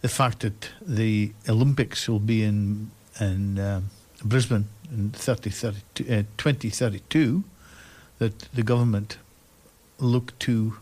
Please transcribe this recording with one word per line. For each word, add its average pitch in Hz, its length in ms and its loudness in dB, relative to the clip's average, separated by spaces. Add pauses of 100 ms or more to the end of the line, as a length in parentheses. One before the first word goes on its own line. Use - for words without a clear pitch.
the 123 80 0
fact 123 300 0
that - 300 -6 (120)
the 107 500 2 (160)
Olympics 127 640 2
will 107 100 2
be 110 240 2
in, 104 460 0 (300)
in, 98 400 0
um, 98 300 -2 (360)
Brisbane 110 420 2 (240)
in 104 200 -2
thirty - 380 -4
thirty-two, - 640 -6
uh, 107 120 2 (140)
twenty 123 320 -2
thirty-two, 127 760 0 (760)
that 110 200 -2 (140)
the 120 100 0
government 110 540 2 (840)
look 123 400 0
to 110 420 0